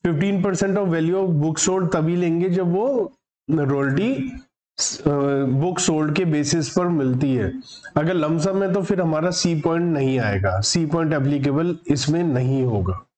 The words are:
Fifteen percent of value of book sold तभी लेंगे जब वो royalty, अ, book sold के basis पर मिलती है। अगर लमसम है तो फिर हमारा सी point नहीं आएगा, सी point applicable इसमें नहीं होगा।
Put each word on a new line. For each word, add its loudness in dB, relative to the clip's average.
Fifteen 2
percent 0
of 0
value 0
of 2
book 0
sold 0
तभी 0
लेंगे 0
जब 0
वो -2
royalty, 0
अ, -6
book 0
sold 0
के 2
basis 0
पर 2
मिलती 2
है। 0
अगर 2
लमसम 0
है 0
तो 0
फिर -2
हमारा 0
सी 0
point 0
नहीं 0
आएगा, 0
सी 0
point 0
applicable 0
इसमें 0
नहीं 0
होगा। -2